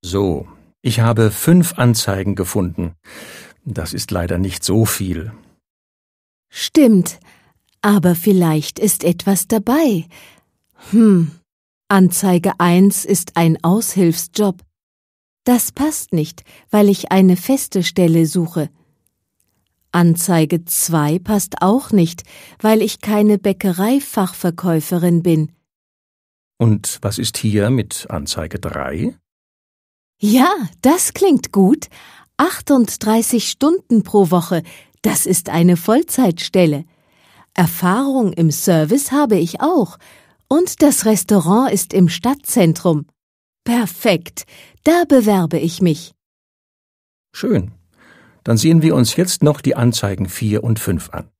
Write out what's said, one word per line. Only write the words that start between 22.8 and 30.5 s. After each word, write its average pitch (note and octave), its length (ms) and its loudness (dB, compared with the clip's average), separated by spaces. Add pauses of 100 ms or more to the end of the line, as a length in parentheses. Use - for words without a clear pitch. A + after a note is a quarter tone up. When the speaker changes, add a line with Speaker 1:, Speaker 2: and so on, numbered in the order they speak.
Speaker 2:
ich - 180 -6
keine G#3 380 2
Bäckereifachverkäuferin F3+ 1800 -2
bin. D#3 280 0 (1080)
Speaker 1:
Und G#2+ 420 0
was G#2 160 -6
ist - 200 -6
hier G#2 340 0
mit A2+ 400 -4
Anzeige D#2 480 -8
drei? D#2+ 580 -6 (1040)
Speaker 2:
Ja, B3+ 360 2 (240)